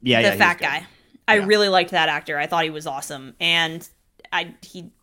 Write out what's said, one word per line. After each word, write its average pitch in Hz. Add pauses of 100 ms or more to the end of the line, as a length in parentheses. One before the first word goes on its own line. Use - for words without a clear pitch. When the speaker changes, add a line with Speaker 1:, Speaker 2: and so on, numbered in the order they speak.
Speaker 1:
Yeah, 120
Speaker 2:
The 120
Speaker 1:
yeah, 98
he 98
Speaker 2:
fat 185
Speaker 1:
was 175
good. 170
Speaker 2:
guy. 151 (420)
I 214
Speaker 1:
Yeah. 196
Speaker 2:
really 208
liked 180
that 160
actor. 151
I 147
thought 170
he 160
was 156
awesome. 135
And 170 (440)
I, 175
he - (140)